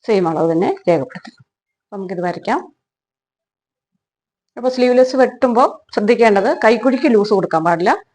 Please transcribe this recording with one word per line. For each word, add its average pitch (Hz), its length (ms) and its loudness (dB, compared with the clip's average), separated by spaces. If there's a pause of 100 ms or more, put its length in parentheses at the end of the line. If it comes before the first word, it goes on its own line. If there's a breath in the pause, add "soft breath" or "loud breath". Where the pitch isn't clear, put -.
സെയിം 190 240 0
അളവ് 160 200 0
തന്നെ 170 180 0 (200)
രേഖപ്പെടുത്തി. 160 500 -4
അപ്പൊ - 580 -20
നമുക്കിത് 185 300 -8
വരയ്ക്കാം. 175 320 -6 (2000)
അപ്പൊ 247 180 -2
സ്ലീവ്ലെസ് 247 460 2
വെട്ടുമ്പോൾ 247 460 2 (260)
ശ്രദ്ധിക്കേണ്ടത് 214 720 2
കൈക്കുഴിക്ക് 247 500 2
ലൂസ് 208 200 2
കൊടുക്കാൻ 185 300 -2
പാടില്ല. 175 280 0 (240)